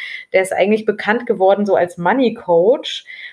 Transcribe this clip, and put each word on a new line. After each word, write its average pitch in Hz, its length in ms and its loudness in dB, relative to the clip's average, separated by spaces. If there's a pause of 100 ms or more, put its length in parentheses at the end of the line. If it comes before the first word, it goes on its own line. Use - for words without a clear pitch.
(340)
Der 190 80 4
ist 185 120 -4
eigentlich 214 320 0
bekannt 220 400 -2
geworden 196 400 2
so 196 100 2
als 175 220 0
Money 220 360 0
Coach. 190 720 0 (280)